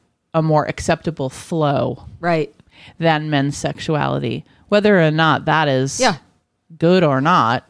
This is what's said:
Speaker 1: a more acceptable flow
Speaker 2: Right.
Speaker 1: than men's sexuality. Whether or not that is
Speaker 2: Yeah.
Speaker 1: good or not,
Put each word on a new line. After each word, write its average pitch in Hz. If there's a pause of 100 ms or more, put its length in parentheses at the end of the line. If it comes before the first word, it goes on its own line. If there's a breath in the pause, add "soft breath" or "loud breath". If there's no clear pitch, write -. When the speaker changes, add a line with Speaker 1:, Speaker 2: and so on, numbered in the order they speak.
(340)
Speaker 1:
a 160
more 151
acceptable 160
flow 139 (160)
Speaker 2:
Right. 165 (440 loud breath)
Speaker 1:
than 151
men's 143
sexuality. 139 (240 soft breath)
Whether 208
or 156
not 156
that 151
is 135
Speaker 2:
Yeah. 220 (640)
Speaker 1:
good 180
or 135
not, 139